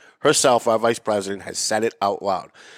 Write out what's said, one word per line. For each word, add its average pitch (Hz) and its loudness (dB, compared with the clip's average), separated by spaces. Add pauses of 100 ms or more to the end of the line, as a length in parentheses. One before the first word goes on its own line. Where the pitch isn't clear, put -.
(200)
herself, 135 4
our 113 2
vice 117 0
president, 98 -4
has - -12
said 107 -2
it 113 -2
out 101 -2
loud. 92 -4 (280)